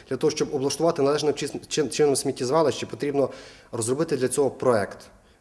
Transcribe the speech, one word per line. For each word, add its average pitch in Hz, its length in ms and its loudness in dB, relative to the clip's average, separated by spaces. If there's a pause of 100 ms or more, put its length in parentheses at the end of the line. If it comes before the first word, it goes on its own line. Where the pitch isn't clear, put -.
для 131 80 -2
того, 151 140 2
щоб 143 240 -2
облаштувати 143 460 0
належним 143 320 2
чис-, - 340 -8
чин-, 147 220 0
чином 143 260 4
сміттєзвалище, 135 680 0
потрібно 135 440 -2 (420)
розробити 131 460 -2
для 127 100 0
цього 135 220 2
проект, 113 480 0 (440)